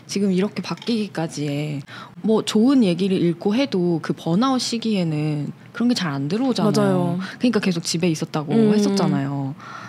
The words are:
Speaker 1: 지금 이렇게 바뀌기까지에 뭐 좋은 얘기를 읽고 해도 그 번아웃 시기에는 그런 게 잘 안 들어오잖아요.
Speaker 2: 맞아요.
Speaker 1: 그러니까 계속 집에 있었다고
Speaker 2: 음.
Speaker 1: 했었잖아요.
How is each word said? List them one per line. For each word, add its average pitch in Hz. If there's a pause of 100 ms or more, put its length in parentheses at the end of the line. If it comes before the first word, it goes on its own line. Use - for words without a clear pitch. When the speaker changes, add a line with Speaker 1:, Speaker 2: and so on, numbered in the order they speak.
Speaker 1:
지금 196
이렇게 185
바뀌기까지에 151 (400)
뭐 220
좋은 247
얘기를 185
읽고 175
해도 180
그 -
번아웃 240
시기에는 156 (200)
그런 240
게 240
잘 170
안 139
들어오잖아요. 214
Speaker 2:
맞아요. 185 (200)
Speaker 1:
그러니까 240
계속 170
집에 180
있었다고 156
Speaker 2:
음. 214
Speaker 1:
했었잖아요. 143 (340)